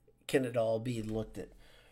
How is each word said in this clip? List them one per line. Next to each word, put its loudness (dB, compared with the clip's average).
can 2
it -2
all 4
be -2
looked -4
at -10